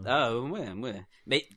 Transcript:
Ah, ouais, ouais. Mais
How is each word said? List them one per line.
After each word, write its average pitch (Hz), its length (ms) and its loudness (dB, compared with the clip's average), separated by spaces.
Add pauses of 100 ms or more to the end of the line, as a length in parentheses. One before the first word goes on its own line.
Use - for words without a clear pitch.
Ah, 120 320 2
ouais, 143 360 -4
ouais. 104 280 -6 (240)
Mais - 320 2